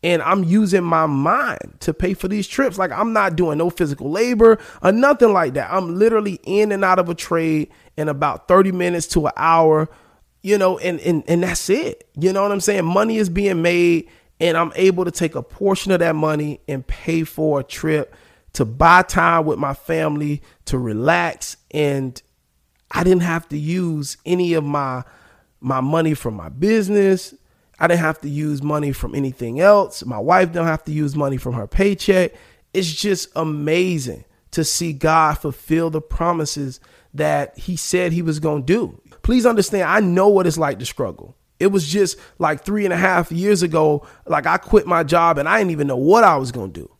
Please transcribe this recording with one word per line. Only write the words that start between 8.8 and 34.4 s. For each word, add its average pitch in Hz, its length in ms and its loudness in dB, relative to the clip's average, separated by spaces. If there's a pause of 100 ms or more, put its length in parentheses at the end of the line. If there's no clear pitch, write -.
to 156 180 0
an - 100 -2
hour, 160 540 4 (500)
you 202 160 0
know, 185 220 2
and, 170 220 -4
and, 165 280 0
and 170 140 2
that's 175 260 -4
it. 254 400 -2 (100)
You 180 140 2
know 196 80 0
what 208 120 0
I'm 196 80 -2
saying? 196 260 0
Money 214 320 0
is 208 100 0
being 185 320 0
made, 175 480 2 (300)
and 165 180 2
I'm 165 180 -2
able 185 300 2
to 175 60 -4
take 165 240 -4
a 131 80 -6
portion 196 500 -2
of 180 60 2
that 165 160 0
money 151 520 -2
and 131 200 -8
pay 165 380 -4
for 156 360 -2
a - 20 -8
trip 151 520 -4 (400)
to 135 100 -2
buy 165 380 4
time 170 420 0
with 151 140 -2
my 139 160 -4
family, 151 680 -4 (240)
to 135 140 -4
relax. 131 800 -2 (140)
And 139 500 -4 (680)
I 175 140 -2
didn't 185 180 4
have 165 280 -4
to 143 80 -6
use 160 680 -4
any 175 300 0
of 156 100 0
my, 139 400 -4 (560)
my 131 220 -2
money 156 320 0
from 117 200 -8
my 85 140 -12
business. 196 840 0 (440)
I 165 80 2
didn't 170 140 4
have 160 220 -2
to 147 60 -10
use 147 340 -4
money 147 300 -2
from - 220 -8
anything 131 460 -4
else. 202 440 2
My 120 140 -8
wife 170 340 2
don't 170 140 -2
have 156 180 -4
to 156 80 -10
use 147 220 -4
money 139 220 -2
from 123 180 -6
her 107 120 -6
paycheck. 190 680 2 (420)
It's 180 180 -2
just 190 440 -4
amazing 156 880 -2 (260)